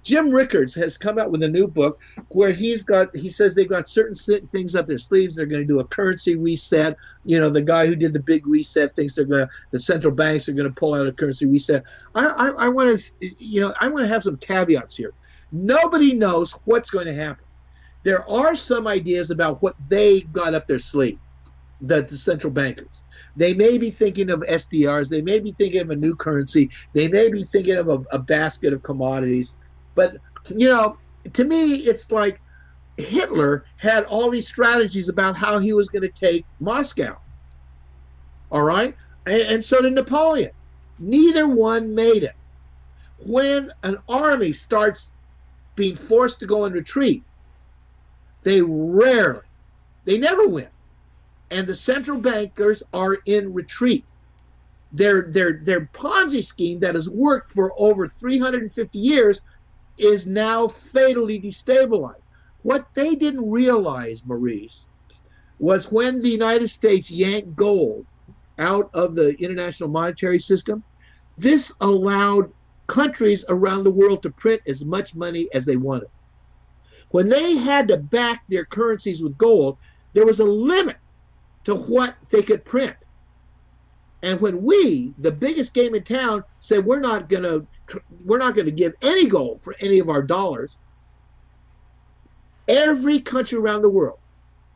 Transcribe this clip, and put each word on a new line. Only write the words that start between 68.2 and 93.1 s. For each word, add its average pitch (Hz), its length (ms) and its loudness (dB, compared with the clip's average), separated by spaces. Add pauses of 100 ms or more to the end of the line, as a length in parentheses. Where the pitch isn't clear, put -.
out 196 360 -2
of 175 200 -2
the 156 160 2 (120)
international 175 460 -8
monetary 170 500 -2
system, 208 460 -2 (520)
this 262 440 2
allowed 202 720 0 (340)
countries 233 600 0
around 190 360 0
the 196 60 4
world 196 320 4
to 160 80 -6
print 220 360 0
as 139 180 -6
much 185 300 -6
money 170 380 -6
as 131 120 -4
they 135 120 0
wanted. 127 320 -4 (1000)
When 185 180 2
they 311 280 2
had 277 320 2
to 196 80 4
back 233 520 -2
their 185 160 -4
currencies 208 560 -4
with 147 160 -6
gold, 165 420 4 (340)
there 220 140 4
was 214 120 4
a 220 60 4
limit 254 520 0 (680)
to 208 100 -2
what 240 400 -2 (160)
they 208 120 4
could 214 220 0
print. 247 320 -2 (1300)
And 180 180 -4
when 190 220 -2
we, 214 560 2
the 151 120 -2
biggest 254 440 -4
game 240 200 2
in 202 100 -4
town, 226 400 -4 (160)
said, 202 240 0
"We're 254 160 0
not 214 280 -4
gonna, 170 380 -2 (580)
we're 214 140 2
not 254 160 -2
gonna 175 160 0
give 165 320 -2
any 339 240 4
gold 143 360 -2
for - 180 -16
any 196 180 2
of 170 100 2
our 147 140 0
dollars," 151 540 -4 (1900)
every 285 520 2